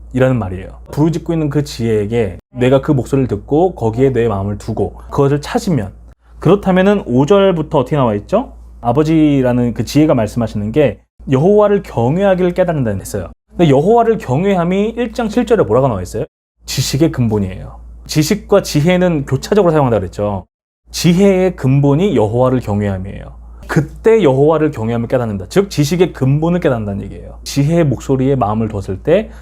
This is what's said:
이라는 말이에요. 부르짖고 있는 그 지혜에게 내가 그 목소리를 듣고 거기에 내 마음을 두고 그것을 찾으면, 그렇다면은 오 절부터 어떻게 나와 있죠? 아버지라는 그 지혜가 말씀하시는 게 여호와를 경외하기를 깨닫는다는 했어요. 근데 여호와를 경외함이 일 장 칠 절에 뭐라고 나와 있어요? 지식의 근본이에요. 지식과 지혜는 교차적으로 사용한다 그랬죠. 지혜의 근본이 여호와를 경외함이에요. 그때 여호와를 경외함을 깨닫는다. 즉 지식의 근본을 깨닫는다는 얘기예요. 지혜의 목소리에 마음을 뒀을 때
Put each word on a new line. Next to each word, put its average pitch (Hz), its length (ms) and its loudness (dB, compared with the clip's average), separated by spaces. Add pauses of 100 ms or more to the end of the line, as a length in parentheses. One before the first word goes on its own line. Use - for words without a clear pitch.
(120)
이라는 127 260 2
말이에요. 92 300 -6 (240)
부르짖고 160 400 -2
있는 160 180 -2
그 143 140 0
지혜에게 107 760 -2 (160)
내가 127 280 2
그 160 100 -2
목소리를 131 380 0
듣고 151 460 0
거기에 117 360 0
내 151 160 0
마음을 104 300 -4
두고 104 380 -6 (140)
그것을 139 300 0
찾으면, 143 540 -4 (460)
그렇다면은 190 640 2
오 127 200 2
절부터 180 540 2
어떻게 135 160 -2
나와 123 200 2
있죠? 180 380 -4 (280)
아버지라는 131 920 2
그 113 120 -4
지혜가 151 300 2
말씀하시는 110 580 -2
게 139 260 2 (320)
여호와를 202 520 4
경외하기를 180 680 0
깨닫는다는 151 500 -2
했어요. - 300 -10 (180)
근데 165 200 2
여호와를 214 480 4
경외함이 185 800 0
일 240 160 -4
장 226 160 -4
칠 240 160 0
절에 214 180 2
뭐라고 123 240 2
나와 101 140 -2
있어요? 107 240 -8 (400)
지식의 143 480 0
근본이에요. 101 720 -4 (220)
지식과 196 540 0
지혜는 170 640 0
교차적으로 175 460 0
사용한다 131 260 2
그랬죠. 95 480 -4 (460)
지혜의 185 640 2
근본이 143 600 2
여호와를 123 440 2
경외함이에요. 101 640 -4 (440)
그때 220 540 2
여호와를 151 480 4
경외함을 117 380 -4
깨닫는다. 110 420 -2
즉 196 220 0
지식의 170 420 0
근본을 156 460 0
깨닫는다는 107 460 -2
얘기예요. 98 400 -16
지혜의 160 400 0
목소리에 131 500 0
마음을 196 320 0
뒀을 98 340 -6
때 202 300 0 (100)